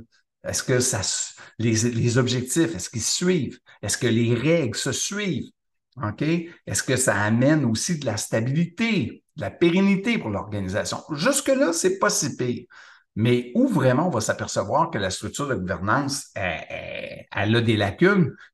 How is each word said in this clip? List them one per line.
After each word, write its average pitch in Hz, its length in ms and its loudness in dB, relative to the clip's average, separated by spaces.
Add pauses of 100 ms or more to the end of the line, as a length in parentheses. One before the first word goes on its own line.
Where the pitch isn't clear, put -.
(440)
est-ce - 180 -4
que 127 180 2
ça 120 200 0
s-, - 360 -6 (220)
les, 113 160 2 (160)
les 120 280 2
objectifs, 127 580 0
est-ce - 140 -10
qu'ils 113 120 -6
se - 140 -2
suivent ? 175 440 0 (220)
Est-ce - 160 -2
que 127 100 0
les 117 280 4
règles 139 420 2
se 139 140 -2
suivent ? 196 580 -4 (480)
Ok ? 107 240 -4
Est-ce 165 640 -2
que 131 140 2
ça 101 220 0
amène 123 460 4
aussi 117 320 0
de 135 80 -8
la 107 120 -2
stabilité, 160 1040 -2 (140)
de - 40 -8
la 95 80 -4
pérennité 196 680 4
pour 120 100 -6
l'organisation ? 98 720 -4 (120)
Jusque-là, 269 600 2
c'est 185 240 0
pas 202 140 2
si - 240 -2
pire. 123 300 -4 (500)
Mais 123 400 2
où 262 120 4
vraiment 143 400 4
on 170 40 0
va 113 100 0
s'apercevoir 110 680 -2
que 117 60 -4
la 98 120 -2
structure 107 380 -6
de 127 80 -2
gouvernance, 98 800 -2
elle, 87 340 -6
elle, - 600 -12
elle 104 240 0
a 117 60 4
des 110 160 2
lacunes, 147 580 4 (180)